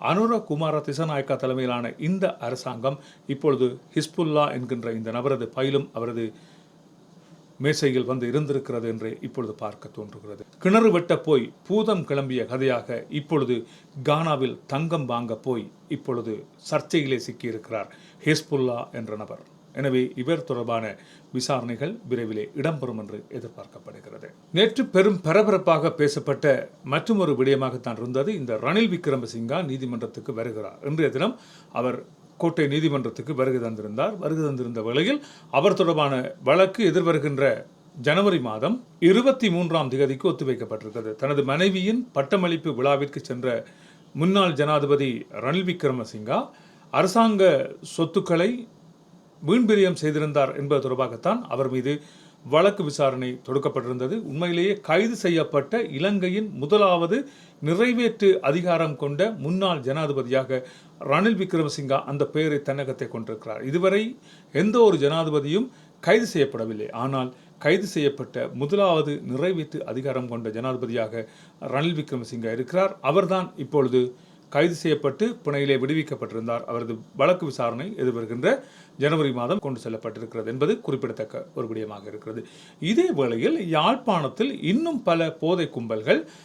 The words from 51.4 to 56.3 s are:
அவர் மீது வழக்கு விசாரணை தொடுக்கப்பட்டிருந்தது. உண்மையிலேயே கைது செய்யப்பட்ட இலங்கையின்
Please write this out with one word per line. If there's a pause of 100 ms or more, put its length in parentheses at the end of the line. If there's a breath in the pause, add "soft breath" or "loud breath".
அவர்
மீது (420 loud breath)
வழக்கு
விசாரணை
தொடுக்கப்பட்டிருந்தது.
உண்மையிலேயே
கைது
செய்யப்பட்ட
இலங்கையின்